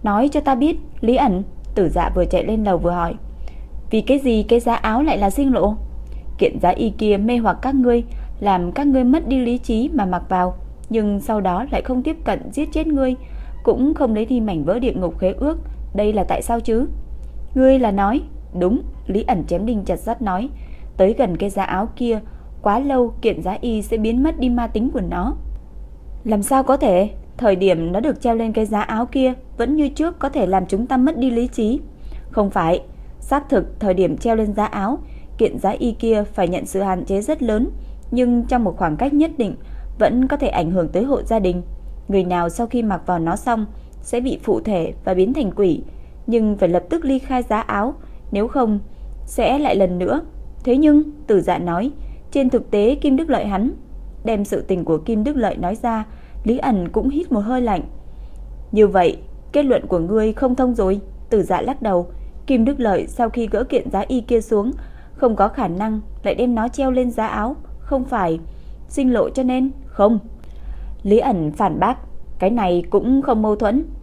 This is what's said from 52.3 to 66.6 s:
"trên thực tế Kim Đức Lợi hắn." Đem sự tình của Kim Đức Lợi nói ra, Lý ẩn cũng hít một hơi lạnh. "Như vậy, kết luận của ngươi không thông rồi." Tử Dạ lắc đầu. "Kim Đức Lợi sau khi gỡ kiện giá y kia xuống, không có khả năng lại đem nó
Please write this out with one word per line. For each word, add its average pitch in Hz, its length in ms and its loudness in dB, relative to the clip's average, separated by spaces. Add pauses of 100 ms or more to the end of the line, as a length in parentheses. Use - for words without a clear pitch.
"trên 269 200 4
thực - 200 0
tế 214 240 4
Kim 285 220 2
Đức 320 140 0
Lợi 143 160 2
hắn." 208 240 0 (540)
Đem 214 200 0
sự - 180 -2
tình 180 220 -2
của 160 140 2
Kim 214 260 0
Đức 285 120 0
Lợi 214 200 0
nói 180 260 -2
ra, 226 240 -2 (380)
Lý 240 140 2
ẩn 180 300 0
cũng 220 200 0
hít 294 240 -2
một 214 80 2
hơi 247 200 0
lạnh. 214 220 0 (880)
"Như 208 160 8
vậy, 180 300 4 (340)
kết 294 120 4
luận 254 220 2
của 180 120 0
ngươi 214 340 2
không 247 220 2
thông 247 200 2
rồi." 196 260 2 (300)
Tử 208 120 4
Dạ 180 180 0
lắc - 220 -4
đầu. 180 240 2 (400)
"Kim 233 180 4
Đức - 160 0
Lợi 202 260 2
sau 233 220 -2
khi 233 180 -2
gỡ 190 180 0
kiện - 260 -2
giá 190 180 -2
y 254 120 0
kia 226 200 0
xuống, 214 300 0 (440)
không 233 220 2
có 202 120 4
khả 226 200 -2
năng 214 320 -2 (220)
lại 202 120 0
đem 247 200 2
nó 226 140 0